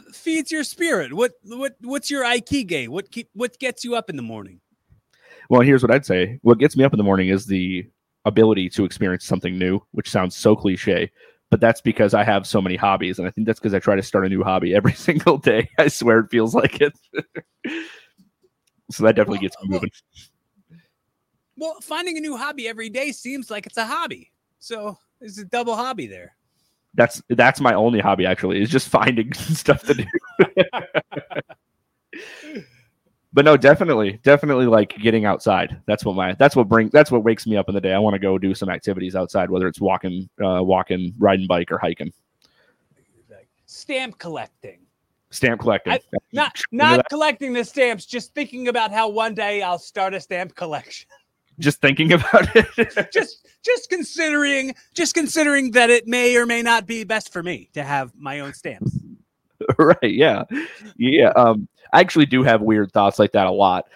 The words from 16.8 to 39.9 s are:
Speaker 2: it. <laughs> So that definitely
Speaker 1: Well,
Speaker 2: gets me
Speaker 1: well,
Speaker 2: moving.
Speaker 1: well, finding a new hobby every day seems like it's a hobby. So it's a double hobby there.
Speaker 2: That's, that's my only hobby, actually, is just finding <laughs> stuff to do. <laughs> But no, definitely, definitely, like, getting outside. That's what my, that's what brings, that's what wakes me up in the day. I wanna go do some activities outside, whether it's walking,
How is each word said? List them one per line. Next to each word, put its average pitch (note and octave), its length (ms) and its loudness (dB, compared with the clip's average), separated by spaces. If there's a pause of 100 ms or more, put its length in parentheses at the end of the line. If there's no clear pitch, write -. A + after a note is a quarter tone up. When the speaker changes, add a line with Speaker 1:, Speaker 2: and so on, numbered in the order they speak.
Speaker 2:
it. D3 120 2 (680)
<laughs> D#4+ 240 -10 (1040)
So - 140 -2
that A2 100 6
definitely G2+ 220 0
Speaker 1:
Well, G2 60 -12
Speaker 2:
gets F#2+ 180 -8
me G2 80 -10
Speaker 1:
well, F#2+ 100 -2
Speaker 2:
moving. - 120 -8 (1600)
Speaker 1:
well, D#4 260 -10
finding E4 360 -8
a - 20 -8
new D4+ 160 -8
hobby C4 320 -8
every A3+ 220 -12
day C4+ 240 -6
seems C4 360 -12
like G3+ 160 -12
it's - 120 -20
a A3+ 80 -4
hobby. C4+ 480 -10 (260)
So G#3 380 -12 (240)
it's G#3 160 -20
a G#3 80 -16
double A#3 320 -4
hobby A#3 300 -8
there. F2+ 280 -20 (600)
Speaker 2:
That's, - 340 0
that's B2 320 2
my B2 120 4
only G#2+ 280 2
hobby, F#2 240 0
actually, F#2 360 -2
is A2+ 80 0
just - 200 0
finding A#2 440 0
<laughs> - 0 -
stuff - 500 -2
to C#3+ 100 2
do. - 100 -6 (360)
<laughs> - 60 6 (3000)
But C#3+ 120 4
no, D3+ 100 10
definitely, C3 680 4
definitely, C#3 420 4
like, A2 320 4
getting A2 260 2
outside. F#2+ 640 -2
That's G#2+ 180 -2
what F#2+ 140 -4
my, F#2 160 -2
that's C3+ 200 4
what A#2 140 4
brings, A2 240 2
that's D3+ 200 6
what A#2 120 2
wakes A2+ 240 0
me G#2+ 80 0
up G2 140 -2
in G2 60 -4
the G2 40 -2
day. F#2+ 140 -2
I G2 60 2
wanna G#2 200 0
go F#2+ 180 0
do F#2+ 160 -2
some F#2+ 160 -6
activities F#2 460 -6
outside, F2+ 340 -2
whether F#2 200 0
it's - 100 -8
walking, F#2 500 -4 (140)